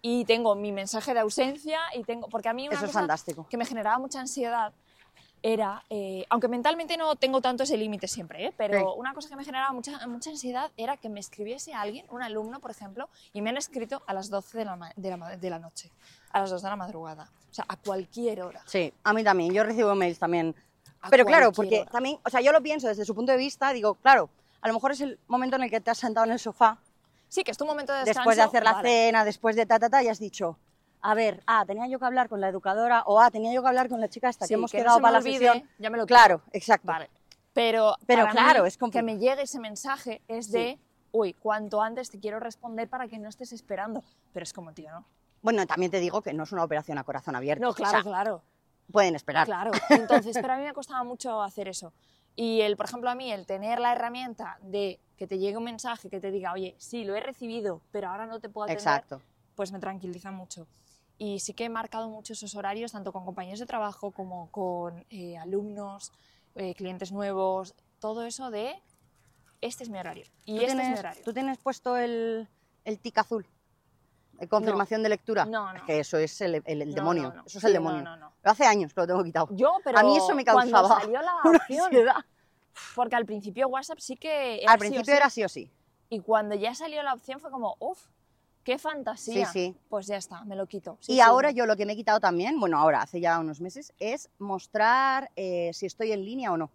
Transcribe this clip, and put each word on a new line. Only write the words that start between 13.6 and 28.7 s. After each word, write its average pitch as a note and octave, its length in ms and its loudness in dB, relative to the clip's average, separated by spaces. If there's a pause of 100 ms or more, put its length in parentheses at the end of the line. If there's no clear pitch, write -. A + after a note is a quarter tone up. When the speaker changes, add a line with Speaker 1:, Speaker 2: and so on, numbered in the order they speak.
Speaker 1:
a G3 80 -6
las A3 160 -8
doce G3 260 -8
de A3+ 80 -6
la F#3+ 120 -10
ma-, E3+ 200 -18
de F#3+ 140 -8
la F3+ 80 -8
ma-, E3+ 180 -14
de F3+ 140 -8
la E3 80 -8
noche, E3 320 -18 (400)
a G3+ 100 2
las G3 80 -2
dos F#3 140 -6
de G3 80 -8
la G#3 60 -6
madrugada. E3 540 -14 (200)
O - 40 -20
sea, - 140 -8
a F#3 80 -6
cualquier G3+ 640 -4
hora. F3+ 240 -12
Speaker 2:
Sí, E3+ 380 -2
a G#3 100 4
mí A3 100 2
también. F#3 300 4
Yo G#3 120 4
recibo G#3+ 300 2
mails F3 240 0
también E3 360 0 (500)
Speaker 1:
a - 60 0
Speaker 2:
Pero B3+ 160 10
claro, C4+ 260 10
Speaker 1:
cualquier - 40 -6 (100)
Speaker 2:
porque G#3 160 4
Speaker 1:
hora. - 80 -8
Speaker 2:
también, C4 340 -2
o C4 60 -2
sea, B3+ 100 2
yo C4 120 6
lo D#4 100 8
pienso D4 260 -2
desde G#3 160 -2
su G#3 100 -4
punto A#3+ 180 0
de B3+ 60 6
vista, C4+ 340 0
digo, G#3+ 220 0
claro, C4 360 6 (320)
a A3 60 0
lo A3+ 60 2
mejor B3 180 0
es C4 100 -6
el C4 160 -6 (100)
momento B3+ 280 0
en C4 80 0
el A3+ 60 -4
que A3 100 0
te - 100 -4
has A#3 80 -2
sentado A3+ 280 0
en A3+ 60 0
el A#3+ 60 -2
sofá, A3+ 400 4 (500)
Speaker 1:
Sí, F#4 140 -2
que - 80 -4
es - 80 -8
tu C#4+ 80 -4
momento D4 260 -4
de C4+ 120 -2
Speaker 2:
después A#3 320 4
de A3+ 60 8
Speaker 1:
descanso, A3 140 8
Speaker 2:
hacer A3+ 80 4
la A3 100 8